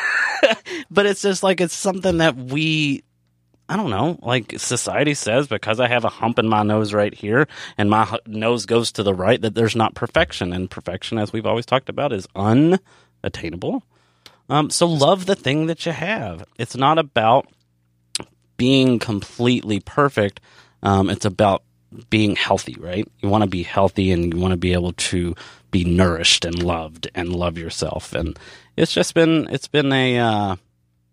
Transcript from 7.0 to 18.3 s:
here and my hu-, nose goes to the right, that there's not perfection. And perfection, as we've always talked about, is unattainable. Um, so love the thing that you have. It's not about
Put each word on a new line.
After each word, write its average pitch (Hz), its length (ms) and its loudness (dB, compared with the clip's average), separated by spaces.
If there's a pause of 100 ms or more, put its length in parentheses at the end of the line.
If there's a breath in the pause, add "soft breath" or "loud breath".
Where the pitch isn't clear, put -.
here 113 340 0 (300 loud breath)
and 104 120 2
my 107 160 4
hu-, 107 200 -4
nose 110 400 -2
goes 117 280 0
to 113 100 -4
the 98 100 2
right, 92 280 2
that 104 140 -2
there's 113 220 2
not 107 160 2
perfection. 120 580 -2
And 92 180 -4
perfection, - 480 -8
as 104 140 -2
we've 110 140 -6
always 113 200 -2
talked 131 220 0
about, 143 240 -4
is 98 240 -6
unattainable. 139 1500 -2 (640 soft breath)
Um, 147 200 2
so - 180 2
love 170 380 4
the 190 100 2
thing 151 320 -2
that 165 180 -6
you 165 80 -2
have. 131 500 -8 (140)
It's 117 180 -8
not 139 220 4
about 127 500 4 (1080)